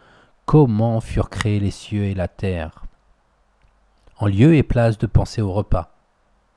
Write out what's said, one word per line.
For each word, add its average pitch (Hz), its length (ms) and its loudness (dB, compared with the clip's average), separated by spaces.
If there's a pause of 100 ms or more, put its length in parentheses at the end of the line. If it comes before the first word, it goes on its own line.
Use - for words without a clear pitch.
(440)
Comment 113 560 2
furent - 300 -4
créés 104 300 -2
les 101 100 -2
cieux - 320 -8
et 98 120 -2
la 92 120 -4
terre ? 87 560 -8 (1400)
En 104 80 -2
lieu 117 300 4
et 127 80 4
place 117 340 0
de - 80 -2
penser - 340 0
au 101 120 -2
repas, 98 400 -2 (640)